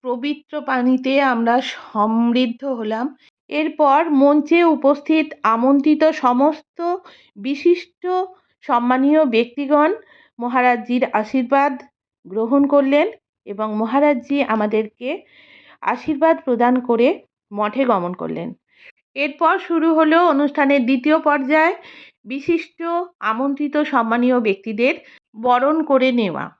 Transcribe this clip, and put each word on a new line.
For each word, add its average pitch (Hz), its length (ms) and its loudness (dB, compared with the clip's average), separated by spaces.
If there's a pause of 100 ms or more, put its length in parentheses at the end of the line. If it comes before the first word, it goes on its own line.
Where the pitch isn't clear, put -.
পবিত্র 285 460 -6 (160)
পানিতে 262 440 0 (200)
আমরা 233 220 0 (180)
সমৃদ্ধ 233 880 -2 (180)
হলাম। 220 260 -4 (440)
এরপর 302 500 0 (220)
মঞ্চে 294 380 4 (160)
উপস্থিত 294 520 0 (260)
আমন্ত্রিত 277 500 2 (200)
সমস্ত 269 560 0 (580)
বিশিষ্ট 294 640 -2 (640)
সম্মানীয় 262 540 2 (140)
ব্যক্তিগণ 285 540 0 (500)
মহারাজজির 247 640 0 (180)
আশীর্বাদ 269 520 0 (520)
গ্রহণ 220 360 0 (120)
করলেন 285 340 2 (400)
এবং 208 200 -8 (140)
মহারাজজি 277 560 0 (160)
আমাদেরকে 214 560 -4 (840)
আশীর্বাদ 311 420 0 (100)
প্রদান 240 280 2 (140)
করে 240 200 4 (500)
মঠে 208 340 -2
গমন 180 300 0
করলেন। 165 280 -8 (760)
এরপর 311 300 0 (140)
শুরু 330 300 0
হলো 320 200 4 (160)
অনুষ্ঠানের 285 560 0
দ্বিতীয় 269 280 2 (100)
পর্যায়, 302 460 0 (580)
বিশিষ্ট 330 480 -6 (520)
আমন্ত্রিত 277 440 -4 (180)
সম্মানীয় 240 440 0 (100)
ব্যক্তিদের 220 460 -2 (420)
বরণ 247 420 0 (120)
করে 262 200 2 (100)
নেওয়া। 165 260 -4 (140)